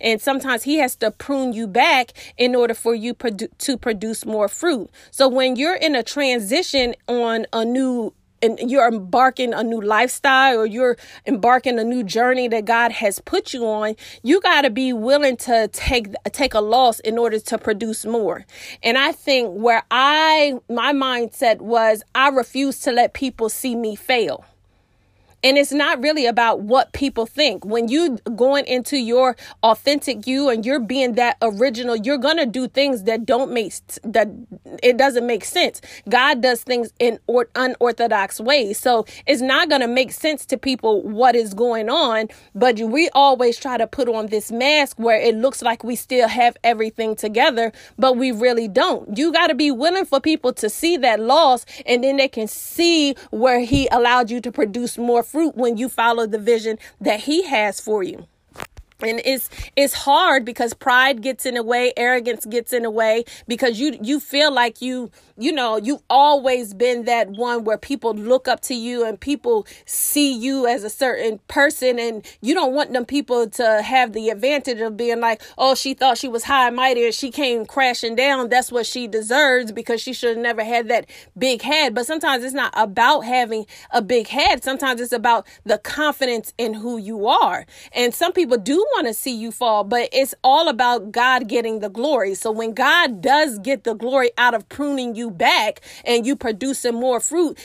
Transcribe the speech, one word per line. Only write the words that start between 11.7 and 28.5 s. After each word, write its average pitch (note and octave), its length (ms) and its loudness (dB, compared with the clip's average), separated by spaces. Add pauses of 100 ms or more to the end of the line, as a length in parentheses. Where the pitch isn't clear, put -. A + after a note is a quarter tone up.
a A3+ 60 0
new B3 180 -2
journey B3 460 0
that A3 180 -2
God A#3 260 2
has G#3 260 -2
put - 360 -4
you A#3+ 100 -4
on, G#3+ 320 -2 (260)
you D4 200 4
gotta D4+ 260 4
be B3+ 240 -2
willing B3+ 460 2
to A3+ 300 2
take, A#3+ 400 -2 (160)
take C4 280 -2
a A3 80 2
loss A3+ 400 4
in A3 160 -4
order A3+ 220 0
to A3 180 -6
produce A3 480 -4
more. G#3 400 -2 (380)
And A#3 160 2
I D4 140 2
think B3+ 420 0
where A3+ 360 2
I, D4 800 4
my A#3+ 240 0
mindset B3 720 0
was, A3 400 2 (120)
I C4 140 4
refuse C4+ 520 -2
to C4+ 120 -2
let A#3+ 220 2
people A3+ 340 -4
see A#3+ 260 -6
me A3 220 -4
fail. G#3 480 -2 (960)
And C4+ 160 4
it's C#4+ 140 2
not D4 280 0
really D4 240 0
about A#3 380 2
what B3 320 2
people A#3 320 -4
think. A#3 400 -2
When A#3 220 -2
you C#4+ 280 0 (180)
going C4 300 2